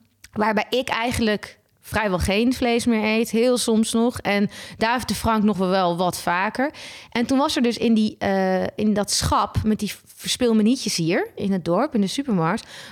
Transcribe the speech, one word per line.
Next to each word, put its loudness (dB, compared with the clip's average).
Waarbij 0
ik -2
eigenlijk -2
vrijwel -2
geen 2
vlees 0
meer 2
eet. 0
Heel 2
soms 2
nog. 0
En 0
David 0
de -2
Frank 0
nog 2
wel 2
wat -2
vaker. -2
En 0
toen 2
was 2
er 2
dus 2
in 4
die, 2
eh, 0
in 0
dat -2
schap 0
met 0
die -6
verspilmenietjes 0
hier 0
in -2
het -2
dorp, 0
in 2
de 2
supermarkt, -2